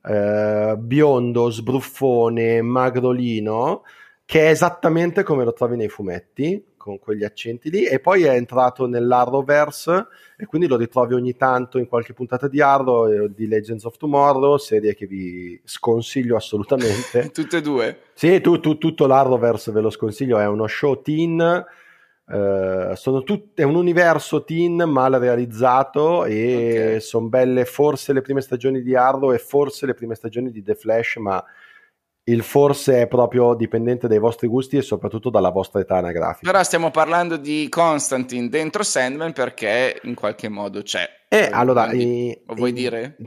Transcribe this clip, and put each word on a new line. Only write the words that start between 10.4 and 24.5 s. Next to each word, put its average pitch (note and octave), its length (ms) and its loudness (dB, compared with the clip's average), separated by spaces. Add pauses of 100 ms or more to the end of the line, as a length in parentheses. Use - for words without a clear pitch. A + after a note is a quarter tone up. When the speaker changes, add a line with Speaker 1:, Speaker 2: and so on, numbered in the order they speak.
Speaker 1:
quindi E3+ 200 0
lo C3 100 2
ritrovi A#2+ 380 0
ogni B2 220 -2
tanto B2+ 420 0
in A#2+ 80 -2
qualche A#2+ 260 -4
puntata B2+ 360 -6
di C#3 120 -2
Arrow, C3 480 4
eh, G#2 240 0
di G#2+ 140 -6
Legends A2 380 -4
of A#2 140 -10
Tomorrow, C#3+ 580 2
serie G#2+ 400 0
che G2+ 100 -10
vi F2+ 580 -10
sconsiglio A#2 680 -2
assolutamente. A#2+ 960 -2
Speaker 2:
<laughs> - 20 -20
Tutte D#3+ 260 -4
e - 20 0
due? C3+ 380 -2 (160)
Speaker 1:
Sì, F3 260 4
tu-, F3 180 4
tu-, D3+ 200 0
tutto D3+ 280 0
l'Arrowverse B2+ 640 2
ve G#2+ 100 0
lo G#2+ 100 0
sconsiglio, A2+ 500 -2
è G#2 80 2
uno G#2+ 180 -2
show C3+ 360 -2
teen, E3+ 640 0 (640)
eh, F#2+ 680 -2
sono C3 260 -2
tut-, G#3 320 -6
è E3 80 -2
un C#3+ 140 2
universo E3+ 640 2
teen E3+ 440 -2